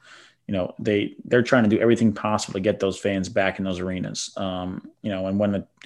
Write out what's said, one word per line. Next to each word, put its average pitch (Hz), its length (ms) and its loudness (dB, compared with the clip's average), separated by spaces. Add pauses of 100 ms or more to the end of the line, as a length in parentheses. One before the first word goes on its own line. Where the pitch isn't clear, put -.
(460)
you 104 60 -6
know, 92 260 -4
they, 104 360 0 (100)
they're 123 180 4
trying 120 200 4
to 104 80 4
do 107 100 4
everything 113 320 4
possible 107 420 -4
to 101 60 -4
get 101 200 0
those 95 180 0
fans 98 300 -2
back 95 300 0
in 95 60 -4
those 92 160 -4
arenas. 92 560 -6
Um, 92 540 -6 (120)
you 110 80 -4
know, 95 180 -4
and 98 100 0
when 104 140 2
the, 95 140 -4 (200)